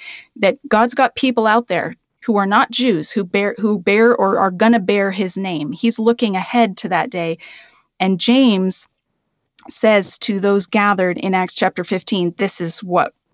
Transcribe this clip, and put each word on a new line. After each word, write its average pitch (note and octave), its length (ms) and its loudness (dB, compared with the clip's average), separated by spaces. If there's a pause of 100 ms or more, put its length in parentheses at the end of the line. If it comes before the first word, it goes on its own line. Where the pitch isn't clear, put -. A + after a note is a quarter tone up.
(380)
that F#3+ 200 2 (100)
God's A#3 280 2
got C4+ 200 0
people A#3+ 300 0
out A3+ 220 2
there F3+ 280 -4 (260)
who G#3+ 160 0
are G3 100 0
not G#3+ 240 2
Jews, G#3+ 400 0
who G3 120 -2
bear, G3 360 -2
who G#3 180 0
bear G#3+ 380 2
or G3 240 0
are F#3+ 120 2
gonna A3 280 4
bear G3 320 0
his F#3+ 260 -6
name. F3 340 -4
He's A3+ 280 -2
looking A3+ 360 0
ahead G3+ 420 0
to F#3 120 -10
that F3+ 220 -2
day. E3 260 -4 (640)
And F#3+ 200 0
James G#3+ 680 2 (800)
says G#3 480 2
to G3 220 -4
those G3+ 260 2
gathered G3 540 0
in F#3+ 160 -2
Acts F#3 180 -2
chapter F#3 300 -2
fifteen, F3+ 540 -2
this G3 220 -4
is E3 240 -8
what F3 300 0 (200)